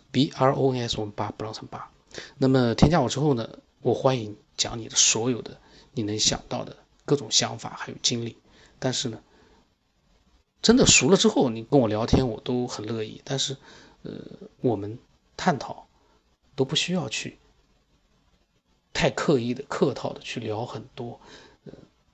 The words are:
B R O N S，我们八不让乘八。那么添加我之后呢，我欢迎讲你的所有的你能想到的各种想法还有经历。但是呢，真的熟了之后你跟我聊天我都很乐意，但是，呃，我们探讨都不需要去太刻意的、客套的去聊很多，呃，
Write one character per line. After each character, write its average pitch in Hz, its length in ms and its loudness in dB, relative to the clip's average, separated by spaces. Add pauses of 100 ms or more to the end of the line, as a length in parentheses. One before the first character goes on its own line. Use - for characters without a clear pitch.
(100)
B 123 240 2
R 135 180 4
O 135 200 2
N 120 160 -2
S， - 100 -2
我 107 60 -4
们 104 100 -8
八 107 160 -4
不 - 140 -10
让 107 80 -8
乘 - 140 -14
八。 - 260 -14 (460)
那 135 100 4
么 127 260 4
添 147 160 6
加 165 100 4
我 117 80 0
之 131 120 -4
后 147 140 2
呢， 113 240 -6 (240)
我 117 100 2
欢 131 260 2
迎 107 180 -8 (200)
讲 117 220 -4
你 113 100 -10
的 - 80 -6
所 113 320 2
有 113 140 -2
的 - 180 -16 (320)
你 117 100 -4
能 104 160 -2
想 - 300 0
到 120 160 -6
的 - 120 -16 (280)
各 143 100 2
种 120 160 -4
想 117 280 0
法 - 180 -12
还 - 160 -12
有 - 80 -14
经 117 240 -2
历。 117 140 -10 (400)
但 127 140 -2
是 120 180 -4
呢， 110 100 -12 (1400)
真 240 160 6
的 202 80 6
熟 - 240 6
了 190 80 10
之 214 100 4
后 190 220 4
你 113 120 -6
跟 139 160 4
我 120 80 6
聊 107 200 0
天 131 200 4
我 107 140 -6
都 123 260 -2
很 - 200 -8
乐 113 180 -4
意， 110 180 -12
但 135 160 -4
是， 135 200 -4 (440)
呃， - 100 -12 (500)
我 113 140 2
们 104 220 -8 (380)
探 165 220 0
讨 - 280 -12 (680)
都 135 100 0
不 143 100 -2
需 175 200 0
要 160 160 -2
去 - 260 -8 (1600)
太 156 160 2
刻 - 280 2
意 120 140 -2
的、 120 120 -6
客 - 280 0
套 - 220 -6
的 - 60 -14
去 - 200 -10
聊 110 240 -6
很 117 300 -12
多， 120 260 -12 (460)
呃， - 60 -16 (420)